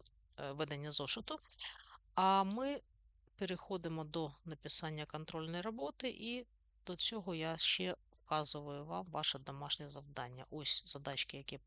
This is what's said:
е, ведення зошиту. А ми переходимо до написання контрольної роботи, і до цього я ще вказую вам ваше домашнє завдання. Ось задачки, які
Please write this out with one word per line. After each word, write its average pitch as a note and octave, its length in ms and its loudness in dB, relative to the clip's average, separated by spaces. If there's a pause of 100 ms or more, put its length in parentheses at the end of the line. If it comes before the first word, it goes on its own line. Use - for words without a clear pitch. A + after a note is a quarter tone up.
(380)
е, C#3 140 -4
ведення D3 400 -2
зошиту. D3 480 0 (760)
А F#3+ 280 8
ми B3 380 0 (540)
переходимо E3+ 680 -2
до D3+ 280 -2 (140)
написання D#3 600 2
контрольної D#3+ 560 -4
роботи, B3+ 480 -2
і A#3 360 -4 (400)
до F3+ 100 -4
цього F#3 400 2
я D#3+ 220 0
ще F3+ 380 4 (160)
вказую D3 720 0
вам F3 200 -4
ваше D3+ 340 0
домашнє C#3 500 -4
завдання. C3+ 600 -6
Ось - 360 2
задачки, C#3 520 -2
які C#3 300 -8